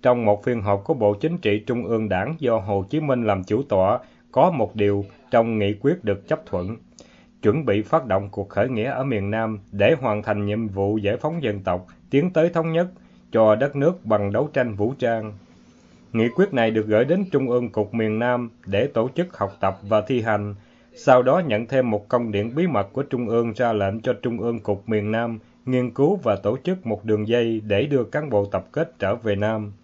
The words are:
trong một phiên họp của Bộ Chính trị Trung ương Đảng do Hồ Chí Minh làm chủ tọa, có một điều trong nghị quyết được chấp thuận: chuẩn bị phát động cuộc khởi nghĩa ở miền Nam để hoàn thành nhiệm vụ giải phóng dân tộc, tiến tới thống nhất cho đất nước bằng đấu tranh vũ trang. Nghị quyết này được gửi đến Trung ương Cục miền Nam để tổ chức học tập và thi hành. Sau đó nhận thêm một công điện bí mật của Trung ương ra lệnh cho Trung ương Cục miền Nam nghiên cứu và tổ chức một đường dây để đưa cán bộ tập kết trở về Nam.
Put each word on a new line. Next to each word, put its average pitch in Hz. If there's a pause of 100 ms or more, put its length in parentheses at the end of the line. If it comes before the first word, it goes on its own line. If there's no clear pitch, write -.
trong 120
một 104
phiên 120
họp 101
của -
Bộ 104
Chính 156
trị 104
Trung 117
ương 110
Đảng 101
do 120
Hồ 98
Chí 151
Minh 131
làm 98
chủ 110
tọa, 101 (320)
có 170
một 113
điều 101 (260)
trong 113
nghị 101
quyết 143
được 98
chấp -
thuận: 95 (680)
chuẩn 127
bị 107
phát 156
động 101
cuộc 101
khởi 113
nghĩa 120
ở 127
miền 104
Nam 110 (120)
để 101
hoàn 107
thành 104
nhiệm 107
vụ 98
giải 101
phóng 165
dân 104
tộc, 92 (220)
tiến 151
tới 170
thống 165
nhất 170 (440)
cho 113
đất 139
nước 165
bằng 104
đấu 135
tranh 120
vũ 107
trang. 110 (800)
Nghị 113
quyết 196
này 113
được 107
gửi 107
đến 185
Trung 135
ương 123
Cục 104
miền 110
Nam 120 (160)
để 101
tổ 127
chức 180
học 98
tập 95
và 104
thi 120
hành. 104 (400)
Sau 127
đó 135
nhận 120
thêm 131
một 104
công 120
điện 107
bí 175
mật 104
của 135
Trung 123
ương 117
ra 120
lệnh 101
cho 123
Trung 117
ương 117
Cục 101
miền 107
Nam 117 (260)
nghiên 127
cứu 170
và 107
tổ 104
chức 185
một 98
đường 107
dây 117
để 101
đưa 139
cán 147
bộ 101
tập 98
kết 160
trở 98
về 107
Nam. 104 (120)